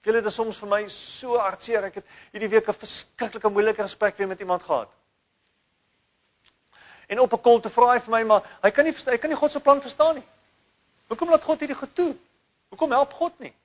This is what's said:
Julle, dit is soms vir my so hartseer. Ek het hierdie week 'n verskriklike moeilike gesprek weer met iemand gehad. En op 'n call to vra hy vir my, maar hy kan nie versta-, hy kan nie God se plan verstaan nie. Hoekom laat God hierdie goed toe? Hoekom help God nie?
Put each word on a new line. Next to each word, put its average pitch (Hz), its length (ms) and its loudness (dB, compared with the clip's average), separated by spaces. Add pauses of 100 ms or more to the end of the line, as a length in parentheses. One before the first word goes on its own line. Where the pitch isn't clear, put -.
Julle, 226 160 2
dit 208 80 -4
is - 80 -10
soms 226 240 -4
vir 202 80 -12
my 208 100 0 (100)
so - 440 -8
hartseer. 202 540 -2
Ek 202 100 -12
het - 120 -20 (200)
hierdie 208 240 -6
week 214 140 2
'n 202 40 -4
verskriklike - 800 -6
moeilike 214 320 0
gesprek 196 340 -2
weer 196 100 -4
met 190 120 -8
iemand 180 240 -4
gehad. 123 260 -4 (2250)
En 214 120 -4
op 254 140 4
'n 247 80 -4
call 240 180 6
to 208 100 -6
vra 240 240 4
hy 233 60 2
vir 226 120 -6
my, 226 120 2
maar 214 180 4 (220)
hy 208 80 6
kan 294 140 4
nie 320 80 -2
versta-, - 180 -6
hy 233 60 2
kan 311 120 -4
nie 302 100 -4
God 294 120 2
se 285 80 -6
plan 277 220 4
verstaan 302 340 0
nie. 254 120 -16 (800)
Hoekom 330 220 -6
laat 320 140 4
God 311 160 -2
hierdie 285 180 -8
goed - 180 -14
toe? 349 200 0 (540)
Hoekom 285 220 -4
help 269 220 2
God 339 260 -6
nie? - 140 -16 (120)